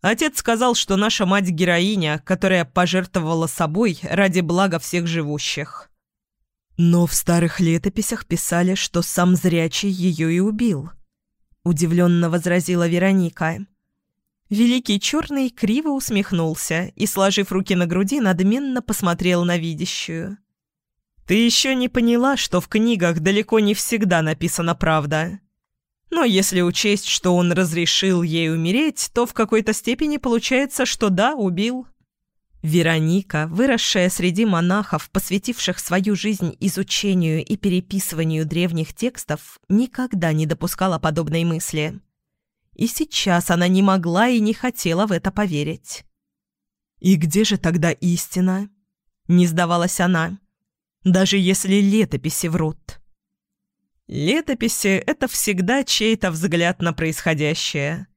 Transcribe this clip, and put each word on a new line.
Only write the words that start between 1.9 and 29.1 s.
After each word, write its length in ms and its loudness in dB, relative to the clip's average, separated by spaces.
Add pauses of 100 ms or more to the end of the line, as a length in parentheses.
которая 400 2
пожертвовала 800 0
собой 560 -2
ради 380 0
блага 400 0
всех 260 -4
живущих». 840 -6 (840)
«Но 300 4
в 80 -4
старых 460 0
летописях 680 -2
писали, 480 -2
что 300 -4
сам 320 2
Зрячий 560 0
её 380 0
и 100 2
убил», 500 0 (760)
удивлённо 680 2
возразила 560 0
Вероника. 760 0 (880)
Великий 500 2
Чёрный 520 -2
криво 380 -2
усмехнулся 1040 -2
и, 100 -2
сложив 460 0
руки 240 0
на 100 2
груди, 340 -2
надменно 600 0
посмотрел 640 0
на 140 0
видящую. 800 -8 (880)
«Ты 80 2
ещё 380 2
не 160 0
поняла, 480 2
что 220 0
в 80 -8
книгах 520 0
далеко 400 2
не 160 2
всегда 480 0
написана 500 -2
правда. 680 0 (720)
Но 100 2
если 380 2
учесть, 460 0
что 280 0
он 180 2
разрешил 680 0
ей 300 -2
умереть, 640 -2